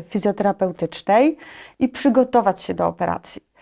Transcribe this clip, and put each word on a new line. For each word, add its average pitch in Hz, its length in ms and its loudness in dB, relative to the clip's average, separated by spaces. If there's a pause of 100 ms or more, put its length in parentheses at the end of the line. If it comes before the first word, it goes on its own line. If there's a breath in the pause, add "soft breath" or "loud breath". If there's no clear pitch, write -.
fizjoterapeutycznej 202 1300 0 (420 loud breath)
i 254 100 0
przygotować 240 720 2
się 190 120 -8
do 170 140 -2
operacji. 170 560 -6 (180 loud breath)